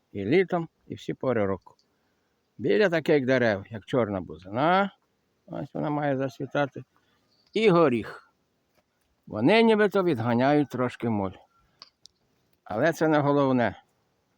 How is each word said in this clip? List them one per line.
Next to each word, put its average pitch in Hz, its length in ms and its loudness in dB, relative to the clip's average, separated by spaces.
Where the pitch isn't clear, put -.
і 98 140 -8
літом, 170 440 0
і - 80 -14
всі - 180 -10
пори 117 320 -2
року. - 320 -8
Біля 196 300 2
таких 156 360 0
дерев, 120 440 0
як 110 160 -14
чорна 104 360 -2
бузина, 117 680 -2
ось - 280 -12
вона 151 160 -6
має 147 280 -2
засвітати, 135 680 -6
і 214 160 4
горіх. 143 640 2
Вони 160 360 2
нібито 208 400 2
відганяють 131 640 2
трошки 120 400 -4
моль. 98 220 -2
Але 143 300 -2
це 160 140 0
не 151 120 2
головне. 135 640 0